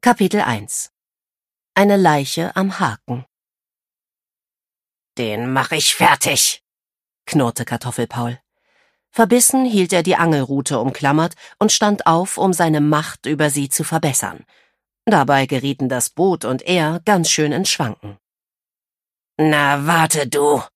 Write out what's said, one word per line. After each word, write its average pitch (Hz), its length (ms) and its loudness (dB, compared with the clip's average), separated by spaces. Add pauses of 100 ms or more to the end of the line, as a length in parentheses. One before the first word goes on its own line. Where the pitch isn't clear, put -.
Kapitel 208 360 2
eins. - 500 -6 (800)
Eine 202 240 4
Leiche 165 580 0
am 190 240 -4
Haken. 123 460 -6 (1900)
„Den 117 340 -4
mach 135 200 0
ich 151 240 0
fertig“, - 680 0 (640)
knurrte 120 400 0
Kartoffelpaul. 120 720 -6 (720)
Verbissen 240 560 2
hielt 196 280 0
er 170 100 2
die 180 120 2
Angelrute 139 640 0
umklammert 143 560 0 (240)
und 214 140 0
stand 208 340 0
auf, 170 320 2
um 190 160 2
seine 160 280 2
Macht 151 440 -2
über 151 240 0
sie 143 180 -2
zu 156 160 -4
verbessern. 147 600 -4 (600)
Dabei 139 420 2
gerieten 135 420 -4
das 127 220 -4
Boot 170 340 0
und 127 160 -4
er 170 420 -2
ganz 180 280 2
schön 151 200 0
ins 180 200 -2
Schwanken. 104 480 -6 (1160)
„Na, 147 500 2
warte 156 400 0
du“ 143 340 2 (140)